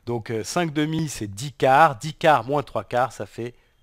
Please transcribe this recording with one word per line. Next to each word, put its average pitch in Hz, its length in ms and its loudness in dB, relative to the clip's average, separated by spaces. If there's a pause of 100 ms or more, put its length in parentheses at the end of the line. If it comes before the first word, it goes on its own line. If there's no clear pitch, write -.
Donc, 120 240 -6
euh, 110 140 -4
cinq 170 300 -4
demi, 156 340 -2
c'est 110 200 -10
dix 104 260 -10
quarts, 139 420 6
dix 147 180 -12
quarts 147 300 2
moins 139 180 -2
trois 110 220 -6
quarts, 123 300 -2
ça 107 120 -10
fait 120 300 -12 (280)